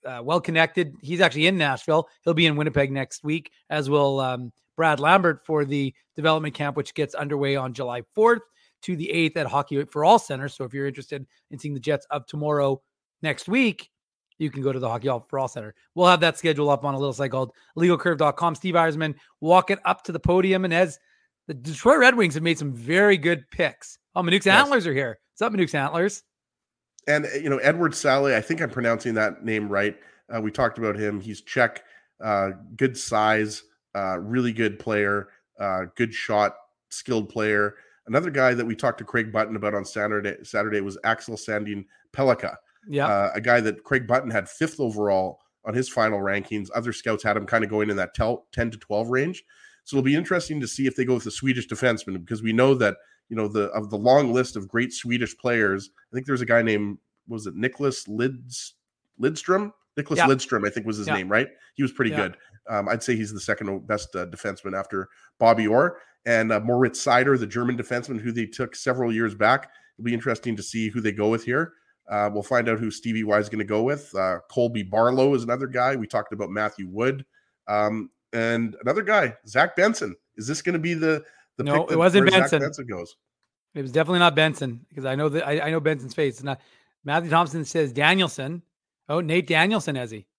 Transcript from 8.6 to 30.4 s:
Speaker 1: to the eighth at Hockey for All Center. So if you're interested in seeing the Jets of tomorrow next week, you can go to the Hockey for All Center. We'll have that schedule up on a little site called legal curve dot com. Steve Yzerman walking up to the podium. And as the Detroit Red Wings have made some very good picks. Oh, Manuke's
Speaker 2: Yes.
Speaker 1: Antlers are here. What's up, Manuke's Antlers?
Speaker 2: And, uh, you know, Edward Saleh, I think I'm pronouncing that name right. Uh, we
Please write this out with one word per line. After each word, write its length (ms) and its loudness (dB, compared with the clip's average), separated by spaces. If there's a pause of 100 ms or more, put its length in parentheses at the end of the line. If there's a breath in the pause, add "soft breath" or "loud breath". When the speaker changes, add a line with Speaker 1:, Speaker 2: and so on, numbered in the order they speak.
Speaker 1:
to 120 -4
the 160 -6
eighth 260 0
at 100 -2
Hockey 380 -2
for 200 -4
All 140 6
Center. 280 -6
So 160 -10
if 100 -10
you're 140 -6
interested 380 -12 (260)
in 80 -16
seeing 140 -10
the 60 -8
Jets 300 -2
of 160 -8
tomorrow 560 -2 (400)
next 280 -6
week, 400 0 (480)
you 140 -4
can 100 -10
go 100 0
to 60 -4
the 100 -4
Hockey 220 -4 (180)
for 120 -6
All 80 -2
Center. 260 -12 (220)
We'll 100 4
have 140 8
that 180 2
schedule 320 0
up 160 0
on 80 -2
a 60 -4
little 120 -2
site 200 -4
called 220 -2 (220 soft breath)
legal 220 4
curve 220 0
dot 180 4
com. 160 2
Steve 220 -4
Yzerman 400 2 (260 soft breath)
walking 420 4
up 200 -2
to 80 -10
the 80 -6
podium. 440 2
And 80 0
as 280 2 (480)
the 80 -10
Detroit 420 2
Red 180 8
Wings 200 2
have 80 -4
made 160 0
some 120 -4
very 460 4
good 320 -2
picks. 480 -4 (180)
Oh, 60 -2
Manuke's 240 2
Speaker 2:
Yes. 160 6
Speaker 1:
Antlers 240 0
are 80 -2
here. 240 -4 (160)
What's 80 -8
up, 120 -2
Manuke's 200 0
Antlers? 480 -2 (840)
Speaker 2:
And, 180 2
uh, 40 -8 (120)
you 80 -2
know, 80 2
Edward 380 2
Saleh, 400 2
I 60 2
think 200 -4
I'm 80 -2
pronouncing 460 -2
that 280 0
name 260 -2
right. 280 0 (340 soft breath)
Uh, 80 -4
we 120 -4